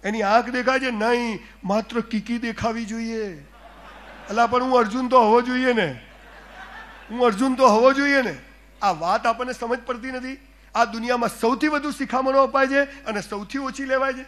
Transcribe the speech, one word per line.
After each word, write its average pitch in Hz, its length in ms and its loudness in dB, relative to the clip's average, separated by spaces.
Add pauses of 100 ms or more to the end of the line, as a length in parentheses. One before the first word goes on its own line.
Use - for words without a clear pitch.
એની 214 180 -2
આંખ 226 280 4
દેખાય 254 300 0
છે? 262 120 -2
નહીં. 233 480 0 (240)
માત્ર 220 380 -2
કીકી 226 360 -6
દેખાવી 226 480 -4
જોઈએ. 220 520 -8 (920)
અલા, 233 180 2
પણ 247 160 2
હું 254 160 4
અર્જુન 240 280 0
તો 254 120 6
હોવો 226 220 6
જોઈએ 254 320 0
ને, 151 320 -2 (1040)
હું 240 160 0
અર્જુન 240 300 2
તો 262 120 6
હોવો 233 260 6
જોઈએ 277 280 2
ને. 175 160 -4 (440)
આ 202 100 2
વાત 180 340 -2
આપણને 240 280 -2
સમજ 233 260 -6
પડતી 240 320 -10
નથી. 254 260 -10 (380)
આ 214 100 4
દુનિયામાં 233 440 -2 (100)
સૌથી 247 280 0
વધુ 294 240 -2
શિખામણો 262 520 0
અપાય 269 240 2
છે 277 140 2
અને 220 400 -6
સૌથી 208 360 -10
ઓછી 269 280 -8
લેવાય 262 280 -2
છે. 254 140 -12